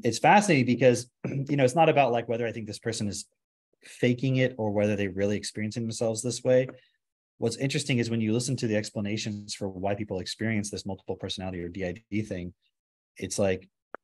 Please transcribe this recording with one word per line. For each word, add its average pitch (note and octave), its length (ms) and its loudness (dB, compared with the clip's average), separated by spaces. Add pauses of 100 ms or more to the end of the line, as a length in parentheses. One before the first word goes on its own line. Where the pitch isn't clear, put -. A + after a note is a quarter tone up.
it's A2+ 140 0
fascinating E3+ 460 6
because, A#2+ 520 4
<clears throat> - 80 -10
you C#3 320 -2
know, C3+ 80 6
it's B2 100 2
not D#3+ 140 6
about, C3 240 4
like, A#2 160 -2
whether A#2 180 -2
I A2 60 -6
think A2+ 140 -10
this G#2 120 -10
person A2 300 -4
is F2+ 160 -8 (580)
faking C3 540 0
it B2+ 200 2
or G#2+ 140 -2
whether G#2 240 2
they G2 140 0
really G2 260 0
experiencing G#2+ 480 -6
themselves A2+ 380 -4
this B2 200 -4
way. B2+ 260 4 (680)
What's A2+ 200 -2
interesting C#3 400 0
is A2+ 120 0
when A#2 120 0
you G#2+ 120 2
listen B2 240 0
to B2 100 -2
the G#2+ 80 0
explanations G#2 800 -4
for G2+ 120 -6
why F#2+ 280 -4
people G2+ 240 -6
experience G#2 500 -4
this F#2+ 160 -10
multiple F#2+ 300 -8
personality F#2 460 -6
or F2 80 -8
D F#2 160 -6
I F2+ 100 -4 (160)
D G#2+ 100 0
thing, F2+ 320 -6 (640)
it's - 220 -6
like F#2+ 300 0 (340)